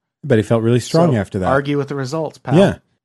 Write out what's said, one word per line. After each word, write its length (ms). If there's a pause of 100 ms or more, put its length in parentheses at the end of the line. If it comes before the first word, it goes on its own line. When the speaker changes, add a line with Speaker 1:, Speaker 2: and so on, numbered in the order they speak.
(240)
Speaker 1:
But 140
he 40
felt 200
really 180
strong 320
Speaker 2:
so 60
Speaker 1:
after 220
that. 80
Speaker 2:
argue 300
with 100
the 60
results, 440
pal. 180
Speaker 1:
Yeah, 200 (280)